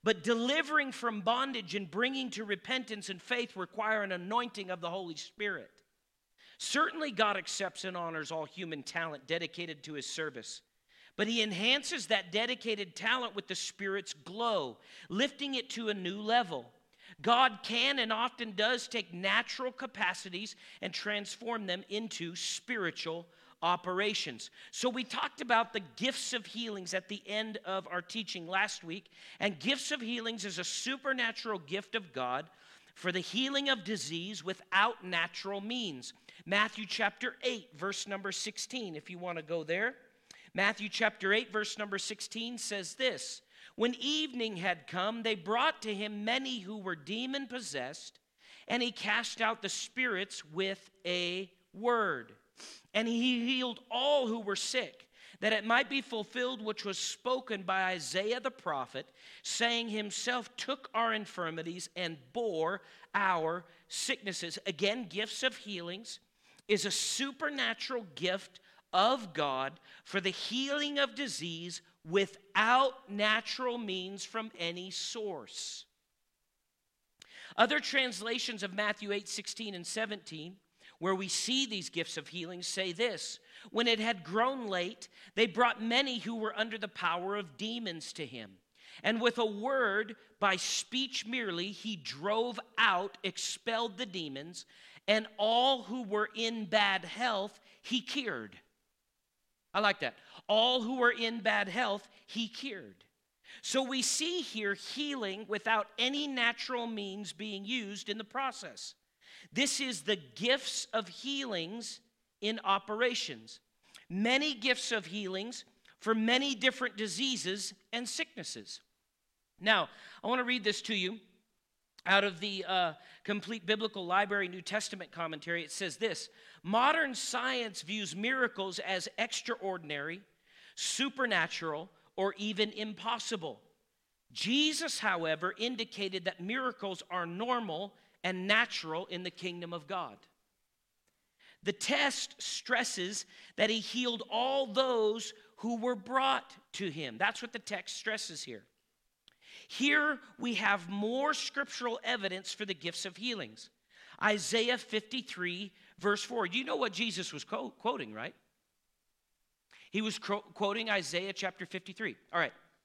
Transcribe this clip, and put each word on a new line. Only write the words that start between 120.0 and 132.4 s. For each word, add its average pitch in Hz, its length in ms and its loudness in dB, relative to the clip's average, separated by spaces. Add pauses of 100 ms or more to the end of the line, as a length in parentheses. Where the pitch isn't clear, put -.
I - 20 0
want 247 140 4
to 247 40 0
read 240 200 0
this 208 180 2
to 214 120 -2
you 196 260 0 (880)
out 196 180 8
of 175 160 0
the, 190 240 -4
uh, 175 300 2 (300)
Complete 208 420 -2
Biblical 208 400 0
Library 196 420 4
New 180 140 -8
Testament 208 480 -4
Commentary. 170 540 -4
It 147 80 -12
says 175 240 -4
this, 214 320 -2 (340)
"Modern 262 520 4
science 240 680 -2
views 185 320 -4
miracles 220 640 0
as 190 300 -2 (100)
extraordinary, 180 1040 -4 (540)
supernatural, 175 1160 0 (240)
or 196 220 2
even 208 360 0